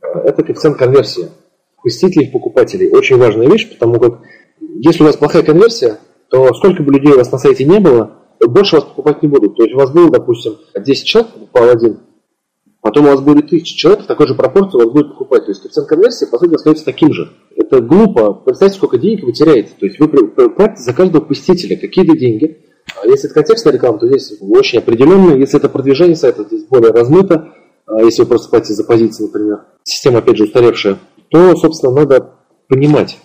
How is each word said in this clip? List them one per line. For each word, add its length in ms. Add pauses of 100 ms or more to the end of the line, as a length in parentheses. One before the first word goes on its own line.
э, 240
это 180
коэффициент 320
конверсии 520 (540)
посетителей 460
в 60
покупателей. 560
Очень 260
важная 320
вещь, 240
потому 260
как 220 (400)
если 440
у 20
вас 100
плохая 260
конверсия, 580 (300)
то 260
сколько 280
бы 80
людей 220
у 40
вас 140
на 60
сайте 260
не 160
было, 380 (280)
больше 300
вас 80
покупать 400
не 60
будут. 260
То 80
есть 100
у 40
вас 140
было, 180
допустим, 480 (280)
десять 200
человек 260
покупал 380
один, 300 (840)
потом 240
у 20
вас 140
будет 260
тысяча 260
человек, 300
в 40
такой 200
же 80
пропорции 400
у 60
вас 100
будет 200
покупать. 340
То 60
есть 100
коэффициент 260
конверсии, 380
по 120
сути, 180
остается 280
таким 300
же. 180 (240)
Это 240
глупо. 540
Представьте, 420
сколько 220
денег 260
вы 80
теряете. 380 (100)
То 60
есть 120
вы 120
при-, 180
при-, 220
платите 340
за 100
каждого 300
посетителя 540
какие-то 400
деньги. 480 (360)
А 60
если 220
это 60
контекстная 360
реклама, 260
то 120
здесь 320
очень 380
определенно. 580
Если 200
это 120
продвижение 480
сайта, 260
то 100
здесь 140
более 240
размыто. 640 (340)
А 160
если 180
вы 80
просто 200
платите 240
за 120
позиции, 380
например, 420 (180)
система, 360
опять 180
же, 80
устаревшая, 520 (320)
то, 280
собственно, 360
надо 420 (340)
понимать 560